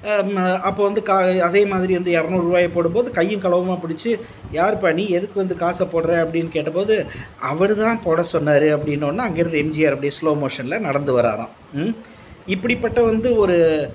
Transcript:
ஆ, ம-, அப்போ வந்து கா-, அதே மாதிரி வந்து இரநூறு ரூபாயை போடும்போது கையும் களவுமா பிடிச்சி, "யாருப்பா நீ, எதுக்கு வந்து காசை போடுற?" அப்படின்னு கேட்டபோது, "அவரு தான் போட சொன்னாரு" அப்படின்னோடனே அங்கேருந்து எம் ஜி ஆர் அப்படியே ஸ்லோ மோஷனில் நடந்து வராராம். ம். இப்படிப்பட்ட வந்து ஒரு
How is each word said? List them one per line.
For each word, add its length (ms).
ஆ, 120
ம-, 420
அப்போ 240
வந்து 160
கா-, 380
அதே 260
மாதிரி 280
வந்து 300
இரநூறு 180
ரூபாயை 280
போடும்போது 420
கையும் 320
களவுமா 380
பிடிச்சி, 400
"யாருப்பா 400
நீ, 160
எதுக்கு 300
வந்து 180
காசை 300
போடுற?" 380
அப்படின்னு 240
கேட்டபோது, 580
"அவரு 360
தான் 260
போட 300
சொன்னாரு" 460
அப்படின்னோடனே 520
அங்கேருந்து 260
எம் 140
ஜி 160
ஆர் 60
அப்படியே 280
ஸ்லோ 260
மோஷனில் 320
நடந்து 420
வராராம். 280
ம். 180
இப்படிப்பட்ட 560
வந்து 340
ஒரு 580